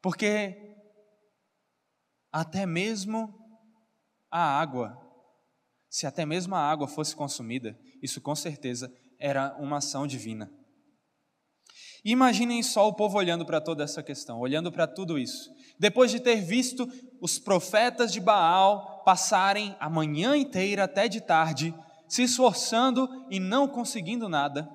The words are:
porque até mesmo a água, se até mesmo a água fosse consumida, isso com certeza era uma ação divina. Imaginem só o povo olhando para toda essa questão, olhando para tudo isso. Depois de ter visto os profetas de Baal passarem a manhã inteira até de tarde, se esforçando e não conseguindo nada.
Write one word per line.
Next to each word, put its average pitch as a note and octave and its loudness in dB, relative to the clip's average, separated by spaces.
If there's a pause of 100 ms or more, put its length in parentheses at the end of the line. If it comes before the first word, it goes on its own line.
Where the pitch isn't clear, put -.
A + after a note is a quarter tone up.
porque G#3 -2 (1600)
até E3 -2
mesmo G#3 -2 (960)
a D#3 0
água, B2+ -6 (880)
se - -6
até D#3 -6
mesmo F3+ -4
a D#3+ 0
água D3 0
fosse D3+ -6
consumida, B2 -8 (240)
isso C3+ -8
com D3 -6
certeza C3 -8 (240)
era C#3 -4
uma D3 -4
ação C#3+ -4
divina. A2 -10 (1500)
Imaginem A#3+ 4
só G#3+ 2
o G#3+ 0
povo G#3 0
olhando E3+ 0
para D#3+ 0
toda D#3 -4
essa C#3+ -6
questão, C3 -12
olhando D3+ -2
para E3 0
tudo E3 -6
isso. - -8 (260)
Depois G#3 4
de A#3 -4
ter A#3+ 4
visto A#3 -2 (320)
os - -4
profetas A3 2
de G#3 -6
Baal F#3+ 4
passarem G3 4
a D3+ -4
manhã D#3+ 2
inteira G3 0
até G3 0
de G#3+ -4
tarde, D#3+ 2 (320)
se - 0
esforçando B3 2 (200)
e F#3+ -4
não A3+ 2
conseguindo A#3 -6
nada. C#3+ -2